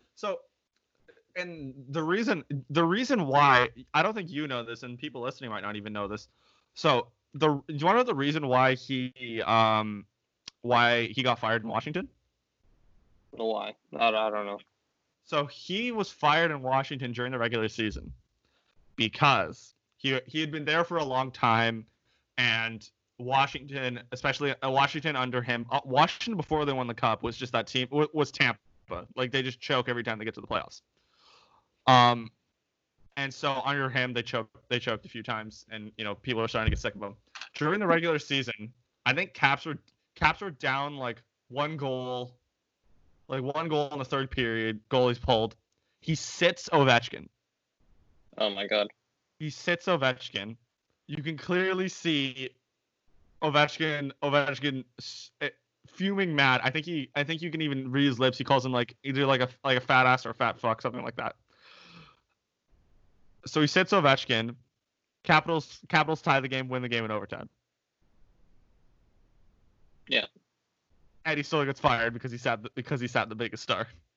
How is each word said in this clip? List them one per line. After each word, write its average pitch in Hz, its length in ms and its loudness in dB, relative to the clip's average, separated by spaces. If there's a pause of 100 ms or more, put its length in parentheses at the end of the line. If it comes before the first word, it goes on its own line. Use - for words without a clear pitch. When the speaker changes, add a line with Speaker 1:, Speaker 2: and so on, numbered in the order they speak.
(160)
Speaker 1:
So, 190 240 -4 (960)
and 165 380 -8 (160)
the 156 140 -2
reason, 190 400 0 (260)
the 156 140 4
reason 214 420 2
why, 135 440 6 (240)
I 156 100 4
don't 214 100 0
think 196 160 -8
you 147 180 -6
know 123 160 -4
this, 113 200 -10
and 123 160 -12
people 147 220 -10
listening 131 280 -8
might 104 120 -6
not 104 140 -6
even 104 180 -8
know 104 140 -4
this. 104 200 -8 (480)
So 135 320 2 (260)
the, 147 220 2
do 139 80 -8 (100)
you 147 120 -4
wanna 208 140 6
know 254 40 4
the 240 100 0
reason 143 340 0
why 127 280 4
he, 127 680 -8
um, 107 600 2 (560)
why 120 440 4
he 123 180 -4
got 123 160 2
fired 113 240 0
in 113 60 -8
Washington? 151 380 -4 (1200)
Speaker 2:
Why? 107 420 -4 (240)
I, 117 120 2
I 110 200 0
don't 104 160 -4
know. 101 140 -8 (680)
Speaker 1:
So 147 200 -2
he 214 460 -6
was 220 200 -4
fired 156 400 2
in 143 100 -6
Washington 131 520 -2
during 123 180 -4
the 127 80 -4
regular 113 300 0
season - 420 -4 (840)
because 110 760 2 (240)
he, 135 300 -2
he 156 140 -6
had 151 100 -4
been 151 140 -8
there 160 180 2
for 170 140 -2
a 156 60 0
long 131 280 -2
time, 113 540 2 (520)
and 113 500 0 (300)
Washington, 135 840 -2 (100)
especially, 135 500 -2
uh, 135 80 -2
Washington 139 460 0
under 127 260 -2
him, 120 300 -4
uh, 135 140 0
Washington 156 500 2
before 151 300 0
they 139 80 0
won 127 140 -2
the 117 60 -6
cup 110 300 0
was 117 140 -4
just 127 160 -8
that 113 120 0
team, 127 220 -4
w-, 147 260 0
was 147 180 0
Tampa. 123 280 0 (560)
Like, 127 160 -4
they 135 100 0
just 127 200 -8
choke 127 260 0
every 120 160 -4
time 110 160 -6
they 110 60 -10
get 110 80 -6
to 113 80 -16
the 113 60 -16
playoffs. - 340 -6 (1080)
Um, 120 420 8 (840)
and 135 180 -6
so 139 300 -2
under 139 260 0
him, 127 220 -2
they 120 100 -2
choked, - 320 -6 (140)
they 120 120 -2
choked 110 260 -4
a - 40 -18
few 113 140 -14
times, 107 480 -8
and, 107 260 -14
you 113 60 -8
know, 104 120 -6
people 113 260 -4
are 113 80 0
starting 110 200 0
to - 60 0
get - 60 -6
sick 110 140 -6
of 101 60 -12
him. 101 140 -10 (380)
During 165 260 0
the 202 80 0
regular 165 320 2
season, 123 540 -4 (320)
I 131 80 2
think 185 200 -4
Caps 139 320 2
were, 151 120 -6 (380)
Caps 160 260 2
were 196 100 -8
down, 143 460 -4
like, 120 240 -8 (260)
one 147 300 -4
goal 127 560 -4 (1000)
like, 131 100 -4
one 151 260 -4
goal 147 240 0
in 147 60 -8
the 131 80 -6
third 135 240 -2
period, 113 500 -2 (100)
goalie's 123 280 4
pulled. 113 380 2 (460)
He 165 120 -2
sits - 560 0
Ovechkin. 131 580 4 (1120)
Speaker 2:
Oh 107 140 -2
my 98 160 -6
God. 104 200 2 (520)
Speaker 1:
He 156 100 -6
sits 175 380 -4
Ovechkin. 127 680 -2 (520)
You 147 160 -6
can 156 140 -6
clearly 185 500 0
see 135 600 -4 (920)
Ovechkin, 147 720 0 (100)
Ovechkin 139 640 0 (160)
s-, - 320 -16 (100)
eh, 131 80 -4 (380)
fuming 190 480 -2
mad. 135 280 6
I 131 60 0
think 151 160 -4
he, 160 300 -6
I 143 80 0
think 156 180 -4
you 170 80 -6
can 160 120 -4
even 135 280 -2
read 139 160 4
his 123 140 2
lips. 127 180 4
He - 60 -6
calls 131 220 2
him, 131 60 -2
like, 120 320 -2
either, 139 220 0
like, 135 160 4
a, 123 80 0 (140)
like, 131 140 2
a 123 40 0
fat 131 240 6
ass 127 200 4
or 123 60 -6
a - 20 -8
fat - 260 0
fuck, 113 220 -2
something 120 220 -6
like 120 120 -8
that. - 200 -6 (2000)
So - 160 0
he 147 60 6
sits 185 260 2
Ovechkin. 127 640 4 (680)
Capitals, 156 640 2
Capitals 156 340 2
tie 139 180 4
the 131 80 -2
game, 131 200 -4
win 127 140 -4
the 123 80 -6
game 117 160 0
in 110 60 -4
overtime. 107 360 -6 (2500)
Speaker 2:
Yeah. 131 180 0 (1000)
Speaker 1:
And 151 120 0
he 147 60 -2
still 151 220 0
gets 139 140 -4
fired 117 340 2
because 120 180 -10
he 120 80 -10
sat 117 240 -2
the, 113 100 -12
because 131 260 -6
he 120 80 -4
sat 117 220 0
the 110 60 -10
biggest 110 260 -6
star. 104 260 -2 (300)